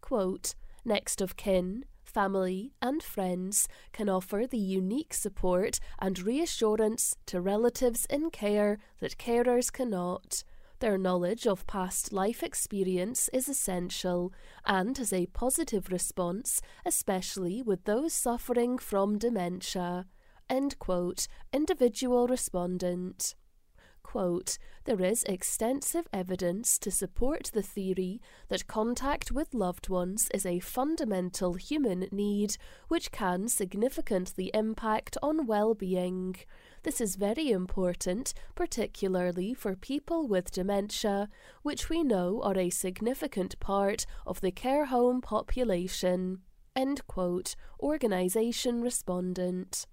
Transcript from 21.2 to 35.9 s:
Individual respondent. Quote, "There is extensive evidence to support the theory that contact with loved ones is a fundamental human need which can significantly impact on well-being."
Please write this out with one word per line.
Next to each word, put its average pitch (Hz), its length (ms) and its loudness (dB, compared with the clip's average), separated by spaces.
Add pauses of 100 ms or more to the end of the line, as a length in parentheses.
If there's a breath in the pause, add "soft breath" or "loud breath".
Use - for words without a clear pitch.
Individual 247 720 4
respondent. 180 1120 -2 (680 soft breath)
Quote, 180 560 -2 (240 soft breath)
"There 202 180 2
is 185 220 4
extensive 247 920 0
evidence 185 680 0
to 208 100 -4
support - 640 0
the 208 100 0
theory 190 580 -2 (280 loud breath)
that - 180 -2
contact 240 640 -2
with 294 240 -2
loved 185 340 -2
ones 185 460 0
is 196 100 0
a 180 140 0
fundamental 196 960 0
human 190 560 0
need 202 460 2 (320 loud breath)
which - 240 0
can 185 340 0
significantly 196 1080 0
impact 220 680 0
on 311 240 0
well-being." 185 880 0 (480 loud breath)